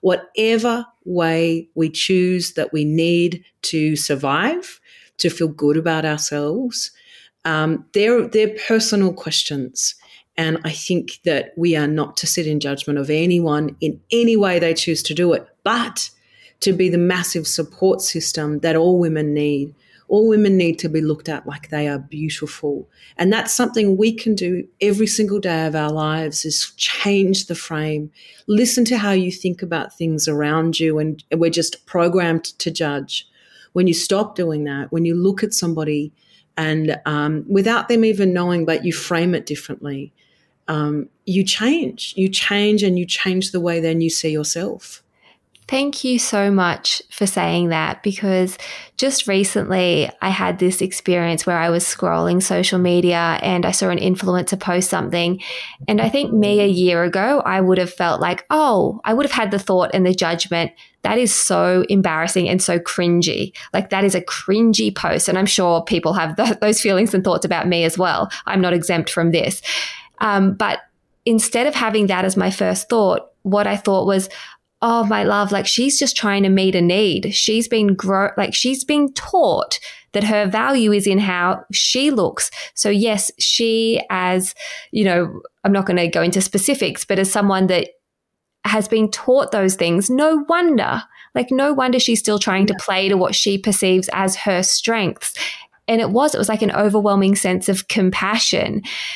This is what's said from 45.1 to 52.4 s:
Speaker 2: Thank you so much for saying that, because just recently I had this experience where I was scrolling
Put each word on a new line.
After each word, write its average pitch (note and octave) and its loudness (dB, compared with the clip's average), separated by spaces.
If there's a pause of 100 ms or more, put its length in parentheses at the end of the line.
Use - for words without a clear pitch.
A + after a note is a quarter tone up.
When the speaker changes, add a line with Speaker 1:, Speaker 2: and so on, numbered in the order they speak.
Speaker 2:
Thank C#4 -2
you B3+ 0
so G3+ 0
much F#3 0
for - -4
saying F3 0
that, D#3 -2
because F#3+ 0 (400)
just C4+ -2
recently F#3 0 (120)
I F#3+ -2
had F#3 -2
this F#3 2
experience F3 -2
where F3 0
I E3 0
was E3+ 2
scrolling F3 0